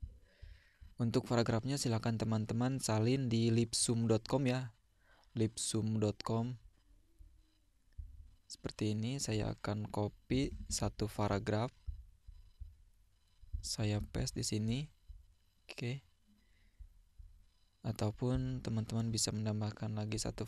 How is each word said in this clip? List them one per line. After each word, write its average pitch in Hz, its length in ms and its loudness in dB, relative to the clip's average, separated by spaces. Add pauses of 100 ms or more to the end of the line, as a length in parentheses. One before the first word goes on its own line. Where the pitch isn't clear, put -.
(1040)
Untuk 120 240 2
paragrafnya 120 560 2
silakan 113 320 2
teman-teman 110 640 0
salin 120 480 2
di 113 240 4
lipsum 117 560 4
dot 110 240 6
com 135 160 4
ya. 127 240 0 (640)
lipsum 110 640 0
dot 104 240 2
com. 117 320 0 (1900)
Seperti - 520 -2
ini, 123 240 -2
saya 110 320 0
akan 107 360 -4
copy 123 600 0 (160)
satu - 400 -2
paragraf. 107 640 0 (1900)
Saya 104 400 0
paste - 360 -4
di 117 60 -2
sini. 110 340 0 (920)
Oke. 127 320 -6 (1800)
Ataupun 123 720 -2
teman-teman 113 480 -2
bisa 113 220 0
menambahkan 107 640 -2
lagi 107 240 -4
satu 110 300 -6